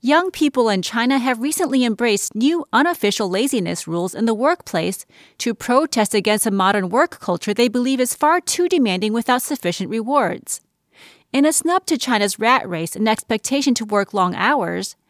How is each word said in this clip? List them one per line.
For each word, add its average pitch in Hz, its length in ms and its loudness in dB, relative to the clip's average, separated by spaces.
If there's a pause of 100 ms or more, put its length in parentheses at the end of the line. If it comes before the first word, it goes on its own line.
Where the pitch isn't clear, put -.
Young 330 280 2
people 262 380 2
in 190 140 0
China 240 360 0
have 240 220 0
recently 269 420 0
embraced 226 520 0
new 294 360 0
unofficial 220 600 0
laziness 185 580 -2
rules 170 260 -4
in 226 120 -2
the 226 80 0
workplace 202 720 -2 (320)
to 233 160 -4
protest 247 580 0
against 208 320 2
a 226 60 0
modern 196 400 0
work 277 280 0
culture 185 360 -4
they 240 140 2
believe 247 300 0
is 254 160 0
far 330 280 2
too - 260 0
demanding 214 460 2
without 247 260 0
sufficient - 480 -4
rewards. 226 720 -2 (720)
In 277 140 4
a 311 60 4
snub 349 340 0
to 311 100 0
China's 208 420 -2
rat 226 300 2
race 170 260 -6
and 220 140 0
expectation 247 680 0
to 220 100 -6
work 208 260 0
long 185 220 0
hours, 220 600 -2 (140)